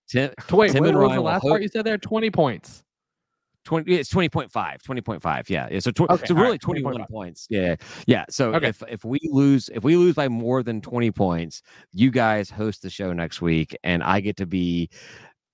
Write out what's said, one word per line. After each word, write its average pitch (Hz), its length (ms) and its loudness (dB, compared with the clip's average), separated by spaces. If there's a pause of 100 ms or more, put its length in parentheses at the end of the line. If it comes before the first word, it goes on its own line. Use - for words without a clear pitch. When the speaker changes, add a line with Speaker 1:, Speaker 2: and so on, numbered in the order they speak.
Speaker 1:
Tim, 131 220 0 (200)
Speaker 2:
Wait, 196 200 6
Speaker 1:
Tim 135 120 4
Speaker 2:
what, - 60 6
Speaker 1:
and 151 80 4
Speaker 2:
what 139 40 4
was 135 80 6
Speaker 1:
Ryan - 60 2
Speaker 2:
the - 60 0
Speaker 1:
will - 20 -2
Speaker 2:
last - 180 0
Speaker 1:
ho- 135 80 0
Speaker 2:
part 202 140 2
you 214 60 -4
said 220 160 -4
there? 220 120 0
Twenty 220 320 -2
points. - 540 -2 (840)
Speaker 1:
Twenty, 165 300 2
it's 147 140 -2
twenty 180 200 2
point 135 220 -4
five, 80 300 -4
twenty 127 200 -6
point 92 200 -8
five. 69 280 -2
Yeah. 73 200 -2
Yeah. 95 100 -4
So 120 120 -2
tw-, - 180 2
Speaker 2:
Okay, 175 180 0
Speaker 1:
so 180 60 0
Speaker 2:
all 160 80 4
Speaker 1:
really 240 120 4
Speaker 2:
right, 170 80 -6
Speaker 1:
twenty-one 147 320 -4
Speaker 2:
twenty 123 60 -8
point 95 100 -12
five. - 40 -14
Speaker 1:
points. 92 360 -12
Yeah. 90 260 0 (320)
Yeah. 110 220 2
So 123 260 0
Speaker 2:
Okay. 151 140 0
Speaker 1:
if, 104 200 -8
if 117 140 -14
we 123 220 -4
lose, 139 480 2
if 113 100 -6
we 156 140 4
lose 175 180 4
by 143 140 0
more 120 340 -2
than 113 180 -6
twenty 120 300 -2
points, 85 500 -2 (300)
you 113 180 4
guys 110 400 2
host 107 320 -6
the 95 80 -12
show 92 220 -6
next 85 300 -6
week, 80 420 0
and 85 180 0
I 98 200 -4
get 101 160 -6
to 95 80 -8
be 87 440 -4 (640)